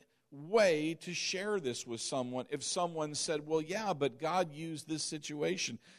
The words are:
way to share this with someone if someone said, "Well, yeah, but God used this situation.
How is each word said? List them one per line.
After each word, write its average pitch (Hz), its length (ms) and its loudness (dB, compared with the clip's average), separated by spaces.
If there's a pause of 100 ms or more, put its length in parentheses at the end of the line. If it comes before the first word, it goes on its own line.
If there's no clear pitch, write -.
(300)
way 160 720 4
to 180 140 -8
share 202 460 -2
this 123 260 -2
with 117 140 -6
someone 127 500 -2
if 143 120 -4
someone 160 520 0
said, 147 320 -2
"Well, 156 160 2
yeah, 190 320 -2
but 135 240 2
God 160 340 2
used 156 360 -8
this 151 140 -2
situation. 160 760 -2 (200)